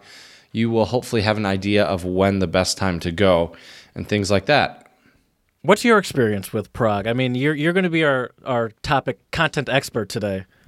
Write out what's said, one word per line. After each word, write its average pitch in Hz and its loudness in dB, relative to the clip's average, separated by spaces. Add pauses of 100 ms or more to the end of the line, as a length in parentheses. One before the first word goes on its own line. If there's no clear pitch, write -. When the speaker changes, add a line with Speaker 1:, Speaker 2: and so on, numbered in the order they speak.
(520)
Speaker 1:
you 113 0
will 113 2
hopefully 117 -2
have 104 0
an 107 -2
idea 98 2
of 87 -2
when 95 2
the 92 0
best 92 0
time 92 -2
to 87 -4
go 85 2 (420)
and 95 -8
things 101 -2
like 98 0
that. 135 0 (800)
Speaker 2:
What's 185 2
your 233 6
experience 110 -2
with 107 -6
Prague? 104 -2
I 117 -2
mean, 127 -2
you're, 139 0
you're 151 0
gonna 185 0
be 160 0
our, 135 0 (160)
our 117 -2 (140)
topic 151 -2 (120)
content 151 -2
expert 117 -2
today. 98 -4 (220)